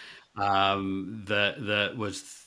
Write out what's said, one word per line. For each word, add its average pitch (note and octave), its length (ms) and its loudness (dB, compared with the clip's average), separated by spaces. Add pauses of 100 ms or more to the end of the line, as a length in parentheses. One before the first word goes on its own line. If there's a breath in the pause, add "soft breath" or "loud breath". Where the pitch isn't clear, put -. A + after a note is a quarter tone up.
(360 loud breath)
um, G2 920 2
that, G#2 400 2
that G#2 300 2
was - 500 -8